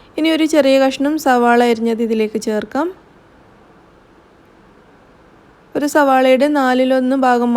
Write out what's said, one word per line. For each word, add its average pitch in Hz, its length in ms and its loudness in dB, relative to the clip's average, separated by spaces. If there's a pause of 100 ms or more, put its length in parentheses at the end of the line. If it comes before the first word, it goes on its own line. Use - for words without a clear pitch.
(180)
ഇനി 311 180 -2
ഒരു 311 180 0
ചെറിയ 269 300 2
കഷ്ണം 269 300 -2 (120)
സവാള 240 340 2 (120)
അരിഞ്ഞത് 226 360 -4
ഇതിലേക്ക് 220 400 -4
ചേർക്കാം. 214 400 -4 (3000)
ഒരു 285 180 -4
സവാളയുടെ 262 540 2 (100)
നാലിലൊന്ന് 254 580 0 (100)
ഭാഗം 240 320 0